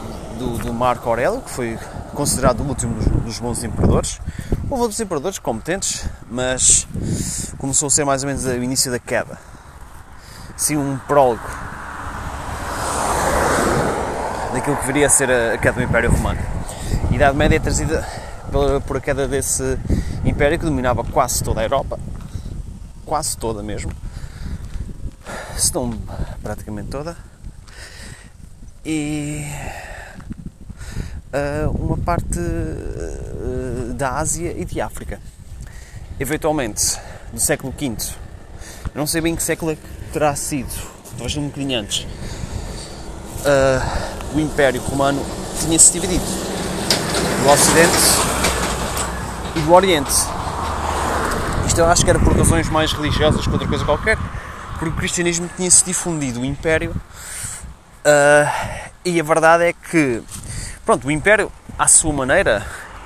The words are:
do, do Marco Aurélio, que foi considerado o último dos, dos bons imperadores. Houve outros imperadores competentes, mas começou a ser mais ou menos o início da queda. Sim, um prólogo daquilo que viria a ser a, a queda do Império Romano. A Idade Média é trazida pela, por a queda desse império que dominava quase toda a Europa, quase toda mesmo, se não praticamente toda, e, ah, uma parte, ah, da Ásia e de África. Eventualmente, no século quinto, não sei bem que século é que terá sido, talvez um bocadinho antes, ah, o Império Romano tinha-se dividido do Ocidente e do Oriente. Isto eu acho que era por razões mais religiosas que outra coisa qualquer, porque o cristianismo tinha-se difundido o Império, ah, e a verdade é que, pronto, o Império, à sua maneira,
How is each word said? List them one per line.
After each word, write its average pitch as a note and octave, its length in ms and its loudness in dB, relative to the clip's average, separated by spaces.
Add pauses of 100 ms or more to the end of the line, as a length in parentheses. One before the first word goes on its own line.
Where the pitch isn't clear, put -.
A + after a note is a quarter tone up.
(380)
do, A#2+ 200 -4
do A#2 140 -4
Marco A#2+ 360 0
Aurélio, D3+ 320 2
que - 100 -12
foi A#2 280 -4 (360)
considerado C3 460 2
o C3 40 -2
último A#2+ 300 -2
dos, - 120 -2 (160)
dos A2+ 160 -6
bons A#2+ 260 -4
imperadores. - 560 2 (480)
Houve B3 140 0
outros A3+ 180 0
imperadores F#3 380 -2
competentes, D3+ 640 -4 (260)
mas B2+ 560 2 (720)
começou C#3 300 0
a C3+ 40 -2
ser D3+ 140 4
mais C3+ 180 2
ou C#3+ 60 -4
menos B2+ 160 -2
o B2 180 0
início B2+ 280 0
da B2 80 -2
queda. F#2+ 400 -2 (1160)
Sim, D3+ 200 0
um C#3 220 0
prólogo C3 420 4 (3000)
daquilo C3 240 0
que - 100 -4
viria C#3 200 4
a - 20 4
ser B2+ 220 4
a, A#2 240 4
a A#2+ 40 -2
queda B2+ 160 2
do B2+ 80 0
Império A#2 280 2
Romano. G#2 300 2 (680)
A - 60 2
Idade C#3 220 6
Média D#3 200 6
é D3 40 0
trazida D3 460 0 (440)
pela, C#3 300 2
por C3+ 160 -4
a B2+ 40 -2
queda C#3 260 0
desse C3 520 0 (460)
império D3 340 4
que D#3+ 60 -2
dominava B2+ 400 2
quase - 380 2
toda A2+ 180 0
a A2+ 40 2
Europa, C3+ 340 0 (1080)
quase D3+ 300 -2
toda A2+ 260 -4
mesmo, G2+ 300 -4 (1600)
se - 180 0
não B2+ 160 -2 (520)
praticamente G#2 460 -8
toda, D3+ 280 -8 (1700)
e, D3+ 600 -4 (1900)
ah, C#3+ 380 -2
uma - 260 0
parte, E3+ 420 -2
ah, B2+ 1600 -4
da B2+ 220 -2
Ásia D#3 400 -2
e F3+ 80 -6
de - 160 -4
África. - 400 -6 (960)
Eventualmente, C#3+ 800 0 (340)
no A#2 60 -8
século C3+ 340 0
quinto, A#2+ 400 -4 (800)
não D3 120 -2
sei E3 140 -2
bem E3 160 0
que - 60 -4
século D#3+ 300 0
é D3+ 40 -4
que - 220 -14 (140)
terá D3 220 2
sido, - 380 -4 (440)
talvez B2 200 -6
um D3 100 -2
bocadinho C3+ 340 -2
antes, - 260 -4 (1400)
ah, C3+ 680 2 (200)
o D3+ 60 2
Império C3 420 2
Romano C#3 420 0 (360)
tinha-se D#3 320 6
dividido F3+ 320 0 (1200)
do C#3 80 8
Ocidente D#3+ 460 8 (1600)
e E3+ 40 2
do D3+ 120 4
Oriente. F3+ 380 8 (1600)
Isto - 140 4
eu E3 60 8
acho F3 180 8
que F3+ 60 8
era D#3+ 80 6
por - 180 6
razões E3 320 4
mais D#3 240 2
religiosas D3 540 2
que - 60 2
outra C#3+ 140 0
coisa C#3+ 180 0
qualquer, F3 340 2 (600)
porque D#3+ 120 -2
o D3+ 60 -4
cristianismo F3 600 0
tinha-se F3+ 280 4
difundido D3+ 560 -2
o C3 40 -2
Império, D#3+ 500 0 (1080)
ah, D3 880 6 (140)
e F3 140 2
a D#3+ 40 4
verdade D#3+ 420 6
é E3+ 80 4
que, C3 500 2 (640)
pronto, C#3+ 220 2
o C#3+ 40 2
Império, F#3 400 4 (280)
à D3+ 80 2
sua - 260 6
maneira, C3+ 540 4 (400)